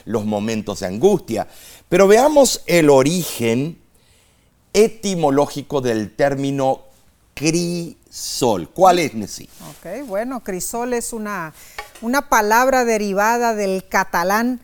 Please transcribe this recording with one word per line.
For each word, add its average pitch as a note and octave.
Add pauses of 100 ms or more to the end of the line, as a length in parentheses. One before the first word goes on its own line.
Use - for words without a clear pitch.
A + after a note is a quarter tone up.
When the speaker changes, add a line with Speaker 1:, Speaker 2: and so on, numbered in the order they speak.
Speaker 1:
los G#2+
momentos G#2+
de G2
angustia. A2 (420)
Pero F#3+
veamos C4+
el E3
origen C#3 (920)
etimológico D3
del A2
término C#3 (500)
crisol. D#3+
¿Cuál F3+
es, C#3+
Nesí? - (220)
Speaker 2:
Ok, G#3+
bueno, A3+
crisol A#3
es A#3
una, G#3 (520)
una C4
palabra A#3+
derivada A3
del F#3+
catalán G3+